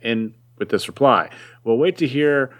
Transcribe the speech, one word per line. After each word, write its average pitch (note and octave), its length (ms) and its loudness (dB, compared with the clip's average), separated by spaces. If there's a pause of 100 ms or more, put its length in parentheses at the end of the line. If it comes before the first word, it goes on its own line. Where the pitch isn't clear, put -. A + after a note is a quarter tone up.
in A2+ 320 -4 (260)
with G2+ 100 -6
this - 180 -2
reply. A#2 420 2 (340)
We'll A2+ 160 0
wait F#3 180 0
to E3 100 0
hear C#3 520 0